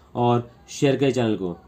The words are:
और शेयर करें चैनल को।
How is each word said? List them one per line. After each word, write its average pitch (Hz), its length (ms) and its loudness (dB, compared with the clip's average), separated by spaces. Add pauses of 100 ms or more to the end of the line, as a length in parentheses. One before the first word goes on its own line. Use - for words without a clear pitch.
(140)
और 120 360 0 (180)
शेयर 139 280 0
करें 131 160 0
चैनल 113 240 0
को। 90 200 -6 (120)